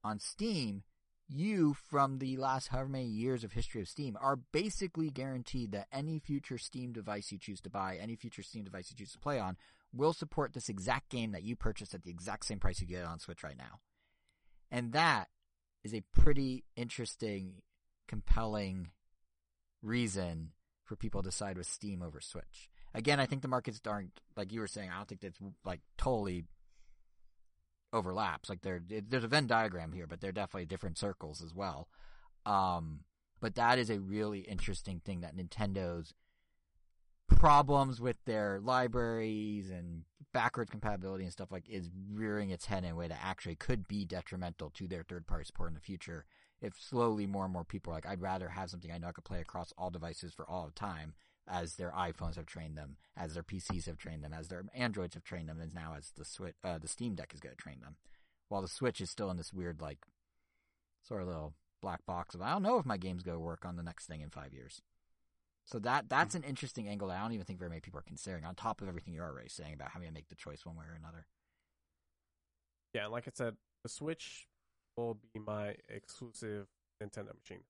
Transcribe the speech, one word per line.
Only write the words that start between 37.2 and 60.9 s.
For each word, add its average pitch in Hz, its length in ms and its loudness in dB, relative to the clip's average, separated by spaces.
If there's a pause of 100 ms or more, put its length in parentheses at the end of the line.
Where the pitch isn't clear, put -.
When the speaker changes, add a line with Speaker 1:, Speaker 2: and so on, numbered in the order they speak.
Speaker 1:
problems 139 720 12
with 120 260 0
their 104 360 2
libraries 110 1080 2
and 87 340 -6 (300)
backwards 120 380 2
compatibility 95 520 -2
and 87 100 -4
stuff, 92 180 -8
like, 90 180 -8
is 92 200 -6 (220)
rearing 104 380 0
its 90 160 -4
head 95 180 0
in 87 80 -2
a 82 40 -4
way 85 120 -2
that 82 140 -6
actually 90 340 -4
could 107 320 0
be 101 180 -2
detrimental 87 640 -6
to 95 160 -8
their 85 160 -6
third-party 82 420 -2
support 85 240 0
in 80 60 -2
the 76 60 -12
future 82 440 -10 (360)
if 101 180 -6
slowly 113 480 2
more 98 160 0
and 95 100 -2
more 87 100 -2
people - 300 -6
are 80 40 -4
like, 78 100 -8
"I'd 92 140 -4
rather 92 280 -2
have 90 220 -6
something 85 200 -12
I 85 60 -6
know 85 120 -4
I - 20 -6
could - 140 -12
play 92 160 -2
across 87 360 -6
all 90 140 -2
devices 85 420 -8
for - 160 -12
all 87 160 -4
the 73 60 -10
time," 78 420 -8 (340)
as 87 280 -4
their 87 160 -4
iPhones 82 440 -2
have 80 120 -10
trained 80 280 -8
them, 71 220 -10 (180)
as 80 200 -6
their 82 80 -6
P 95 160 -6
Cs 90 260 -4
have 82 140 -8
trained 78 240 -8
them, 76 100 -8
as 80 140 -10
their 90 160 -8 (100)
Androids 104 400 -2
have 85 100 -12
trained 82 260 -8
them, 80 100 -8
and 80 160 -8
now 80 200 -8
as 73 200 -12
the - 80 -12
Swi-, 87 300 -10 (100)
uh, 87 160 -2
the 78 80 -10
Steam 117 260 -4
Deck - 220 -8
is 69 40 -18
gonna 64 160 -14
train 67 260 -14
them. 71 160 -18 (500)
While 98 160 -2
the 90 40 -4
Switch - 340 0
is 90 100 -4
still 101 180 -2
in 90 80 -2
this - 160 -8
weird, 87 280 -4
like, 73 260 -10 (960)